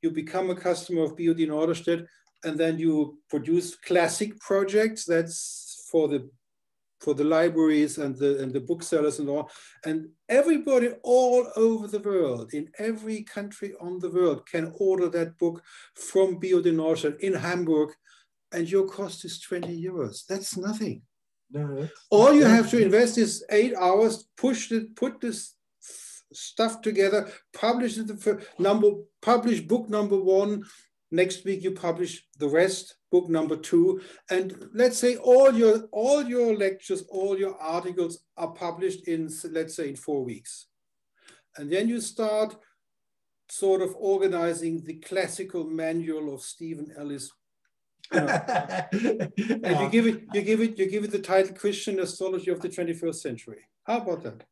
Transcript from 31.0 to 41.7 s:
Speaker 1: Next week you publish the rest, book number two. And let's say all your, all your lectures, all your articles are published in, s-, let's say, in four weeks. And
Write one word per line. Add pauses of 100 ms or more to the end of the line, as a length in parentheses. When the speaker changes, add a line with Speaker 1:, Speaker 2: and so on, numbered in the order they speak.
Speaker 1:
Next
week
you
publish (140)
the
rest, (140)
book
number
two. (300)
And
let's
say
all
your,
all
your
lectures,
all
your
articles (120)
are
published
in,
s-,
let's
say,
in
four
weeks. (880)
And